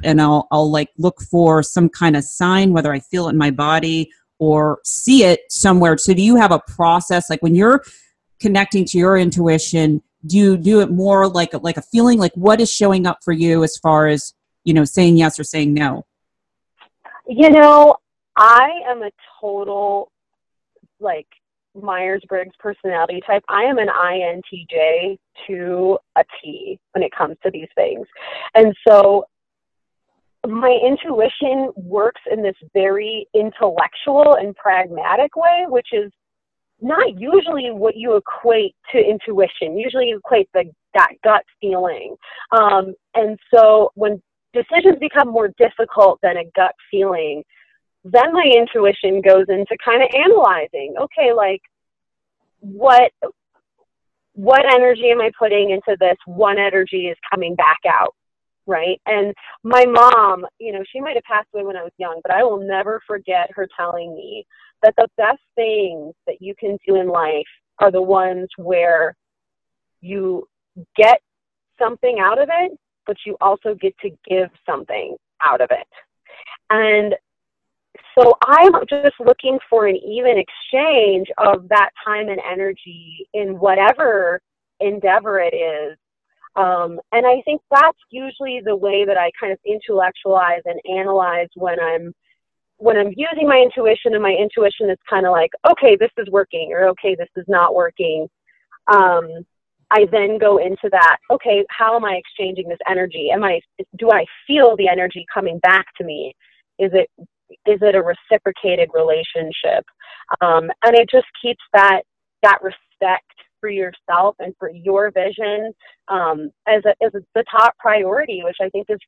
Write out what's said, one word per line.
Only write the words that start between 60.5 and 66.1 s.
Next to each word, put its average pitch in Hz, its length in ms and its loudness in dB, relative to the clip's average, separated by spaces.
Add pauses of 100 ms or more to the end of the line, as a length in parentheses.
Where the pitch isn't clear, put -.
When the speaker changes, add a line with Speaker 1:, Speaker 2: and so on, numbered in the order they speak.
Speaker 2:
you 220 120 -12
know, 196 180 -10
she 269 120 -12
might 285 140 -10
have 233 100 -6
passed 214 280 -6
away 202 120 -8
when 196 100 -10
I 175 80 -14
was 175 140 -16
young, 165 260 -12
but 180 100 -4
I 214 100 0
will 208 220 -2
never 196 400 -6
forget 185 500 -6
her 190 120 -8 (100)
telling 175 380 -10
me 180 300 -18 (360)
that 220 160 2
the 226 100 0 (100)
best 226 240 -2 (140)
things 190 580 -6 (120)